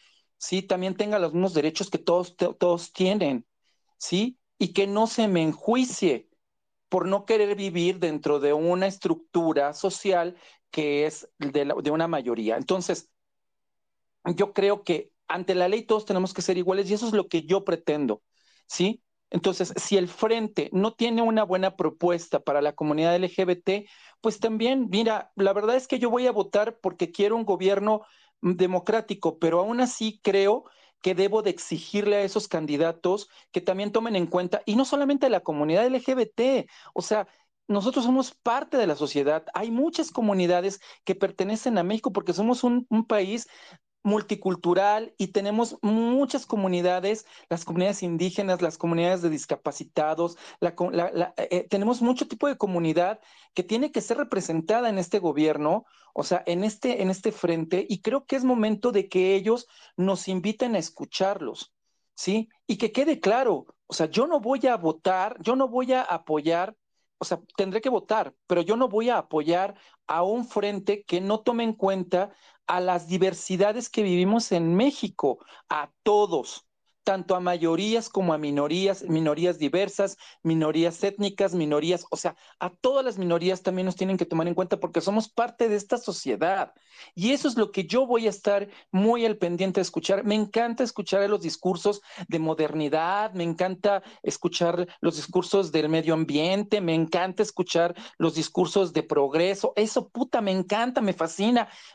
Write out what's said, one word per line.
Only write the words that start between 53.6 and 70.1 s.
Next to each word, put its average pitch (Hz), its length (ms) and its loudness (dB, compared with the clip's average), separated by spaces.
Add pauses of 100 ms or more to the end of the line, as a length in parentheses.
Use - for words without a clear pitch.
tiene 247 300 -2
que 220 80 -2
ser - 160 -4
representada 190 720 -2
en 196 100 -2
este 185 220 -2
gobierno, 156 640 0 (300)
o 147 100 -4
sea, - 220 0
en 175 180 -2
este, 220 360 -2
en 190 100 0
este 190 200 -4
frente, 170 580 -2
y 190 140 -6
creo 269 220 -2
que - 100 -4
es 262 80 -2
momento 226 480 2
de 196 180 0
que 185 280 2
ellos 220 320 0 (280)
nos 185 300 0
inviten 214 480 -2
a 180 60 0
escucharlos, 175 920 -6 (440)
¿sí? 220 320 -2 (180)
Y 196 120 -2
que 220 120 0
quede 285 300 2
claro, 214 460 2 (200)
o - 80 -12
sea, 160 120 0
yo 226 200 0
no 320 140 2
voy 240 260 0
a 240 100 4
votar, 185 640 0
yo 220 140 0
no 262 140 2
voy 254 240 -2
a 254 100 2
apoyar, 165 720 -2 (440)
o - 60 -8
sea, 170 160 -4 (160)
tendré 196 240 0
que 269 80 -2
votar, 214 460 0 (140)
pero 170 140 2
yo 202 140 0
no 247 120 2
voy 220 220 0
a 226 80 2
apoyar 170 580 0 (320)
a 170 160 0